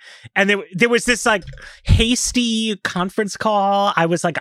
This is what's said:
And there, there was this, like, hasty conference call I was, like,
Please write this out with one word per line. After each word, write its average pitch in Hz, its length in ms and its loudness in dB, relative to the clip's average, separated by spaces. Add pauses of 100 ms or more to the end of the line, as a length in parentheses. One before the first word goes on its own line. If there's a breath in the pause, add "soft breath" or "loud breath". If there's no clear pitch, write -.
(360 loud breath)
And 196 140 2
there, 202 80 2 (160)
there 226 160 2
was 240 160 2
this, 240 200 0
like, 214 180 2 (400 loud breath)
hasty 226 1000 0
conference 190 540 -4
call 202 580 2
I 170 100 2
was, 170 200 -2
like, 170 160 -2